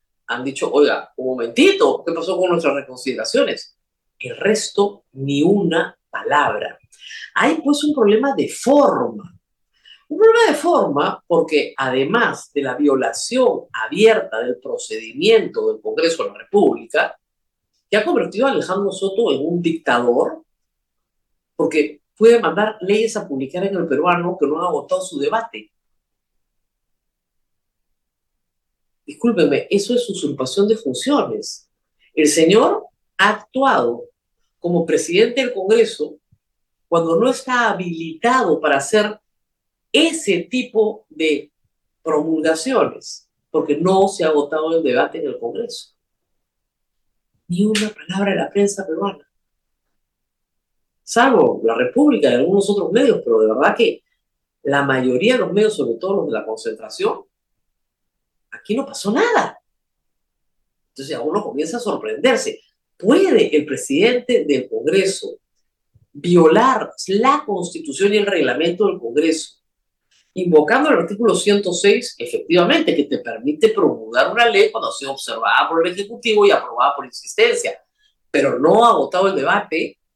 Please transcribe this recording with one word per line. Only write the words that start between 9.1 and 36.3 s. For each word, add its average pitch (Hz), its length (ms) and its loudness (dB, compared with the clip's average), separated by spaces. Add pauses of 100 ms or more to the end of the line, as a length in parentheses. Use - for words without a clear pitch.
Un 302 100 -6
problema 453 300 6
de 302 60 0
forma - 720 0
porque, 156 500 0
además 135 760 -2
de 143 80 -2
la 131 140 -4
violación 147 880 0 (100)
abierta 165 680 2
del 123 180 -4
procedimiento 117 1120 0
del 107 80 -12
Congreso 156 420 -2
de 101 80 -4
la - 80 -16
República, - 800 0 (720)
que 196 60 2
ha 214 80 0
convertido 233 420 0
a 269 40 0
Alejandro 196 420 -4
Soto 196 400 -2
en 131 140 -2
un 175 160 -2
dictador, 131 800 -2 (1120)
porque - 460 -2 (140)
puede 233 240 6
mandar 202 400 -2
leyes 208 360 -2
a 180 100 -6
publicar 139 380 -6
en 196 100 -4
El 175 140 -4
Peruano 170 500 0
que 151 80 0
no 151 120 -4
han 175 80 -4
agotado 175 340 -4
su 156 180 -10
debate. 214 540 -6 (3250)
Discúlpeme, 151 640 0
eso 202 240 0
es 240 140 -2
usurpación 170 600 -2
de 220 80 2
funciones. - 920 -4 (440)
El 151 140 4
señor 214 560 4 (340)
ha 202 120 4
actuado 202 760 -2 (540)
como 170 260 -2
presidente 190 560 2
del 247 140 -4
Congreso 202 640 0 (680)